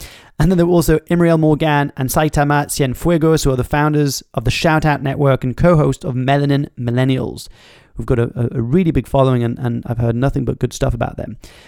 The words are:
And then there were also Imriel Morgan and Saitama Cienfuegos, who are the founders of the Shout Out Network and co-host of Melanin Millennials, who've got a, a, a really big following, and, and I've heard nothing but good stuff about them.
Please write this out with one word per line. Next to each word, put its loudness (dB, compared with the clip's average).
And 2
then 2
there 4
were 2
also 4
Imriel 2
Morgan 2
and -4
Saitama 0
Cienfuegos, 0
who 2
are 0
the -2
founders 0
of -4
the 0
Shout 2
Out 0
Network 0
and -4
co-host 2
of -6
Melanin 0
Millennials, -2
who've -10
got 0
a, 0
a, -2
a 0
really 2
big -2
following, 2
and, -4
and -4
I've -6
heard 0
nothing -2
but -4
good -4
stuff -2
about -6
them. -12